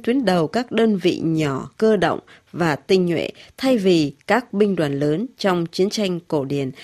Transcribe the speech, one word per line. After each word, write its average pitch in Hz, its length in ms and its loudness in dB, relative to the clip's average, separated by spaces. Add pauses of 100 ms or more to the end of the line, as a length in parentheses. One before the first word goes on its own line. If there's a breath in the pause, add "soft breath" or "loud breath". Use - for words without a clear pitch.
tuyến 247 220 0
đầu 180 220 2
các 247 240 -4
đơn 220 260 2
vị 170 260 0
nhỏ 151 540 -2
cơ 220 200 2
động 160 220 0 (320 loud breath)
và 156 240 0
tinh 185 300 2
nhuệ 160 240 -2 (280 loud breath)
thay 262 200 2
vì 170 360 2 (140)
các 240 260 0
binh 202 220 2
đoàn 143 240 -2
lớn 151 260 0 (120)
trong 175 280 0
chiến 185 240 -2
tranh 190 380 -4
cổ 143 180 -2
điển. 139 260 -4 (120)